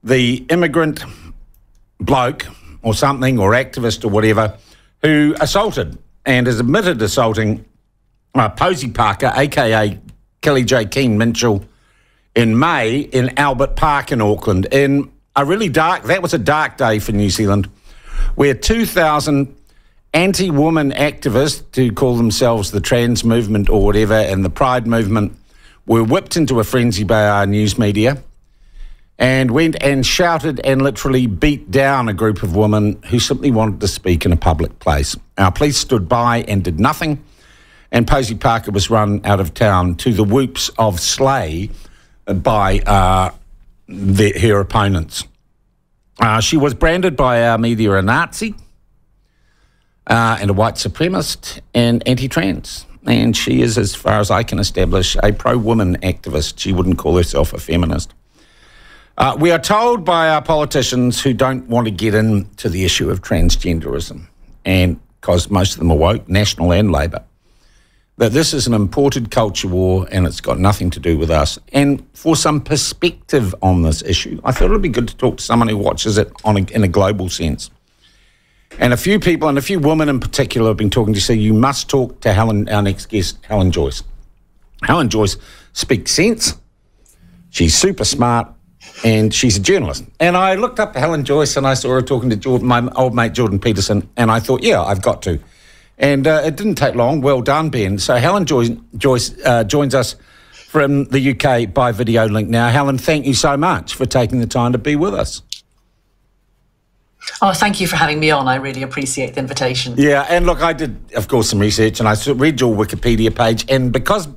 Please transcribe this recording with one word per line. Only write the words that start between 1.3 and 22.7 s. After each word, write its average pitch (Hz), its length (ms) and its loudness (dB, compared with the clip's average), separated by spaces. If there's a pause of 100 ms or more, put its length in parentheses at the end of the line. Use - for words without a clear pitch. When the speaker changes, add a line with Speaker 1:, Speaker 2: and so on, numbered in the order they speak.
Speaker 1:
bloke 131 480 -2 (360)
or 113 120 0
something, 131 440 0
or 101 140 2
activist 120 520 -2
or 113 40 0
whatever, 107 480 2 (460)
who 151 380 4
assaulted 160 580 -2 (280)
and 123 200 2
has 120 140 0
admitted 156 420 0
assaulting, 110 640 0 (720)
uh, 120 140 2
Posey 143 420 -2
Parker, 110 440 0
A 147 140 2
K 123 240 0
A 107 280 0 (400)
Kellie-Jay 127 460 2
Keen 120 300 0
Mitchell, 113 480 0 (680)
in 117 240 4
May 139 400 0
in 127 400 -2
Albert 139 380 0
Park 143 360 0
in 120 80 0
Auckland. 104 520 0
In 139 380 2 (260)
a 143 80 2
really 196 240 0
dark, 160 360 0
that 170 160 0
was 175 140 -4
a 160 40 0
dark 143 380 0
day 110 220 0
for 110 140 -6
New 101 180 0
Zealand, 101 400 0 (640)
where 143 200 2
two 226 320 0
thousand 147 680 0 (580)
anti-woman 160 800 2
activists 143 840 -2
who 127 180 2
call 123 240 0
themselves 117 540 0